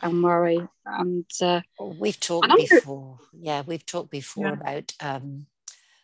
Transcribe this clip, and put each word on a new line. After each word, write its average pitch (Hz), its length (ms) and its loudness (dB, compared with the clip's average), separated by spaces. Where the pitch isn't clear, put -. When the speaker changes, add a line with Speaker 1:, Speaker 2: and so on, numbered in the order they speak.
Speaker 1:
and 175 220 2
worry. 170 360 4
And, 180 400 -4
uh, 175 200 2
Speaker 2:
Oh, 202 100 -10
we've 208 200 -2
talked 175 260 0
Speaker 1:
and 247 80 6
I'm 247 120 8
good. - 40 -6
Speaker 2:
before. 139 500 2
Yeah, 151 280 -4
we've 160 240 -8
talked 175 240 -8
before 147 380 -6
Speaker 1:
Yeah. 147 60 -2
Speaker 2:
about, 147 460 -8
um, 139 460 -8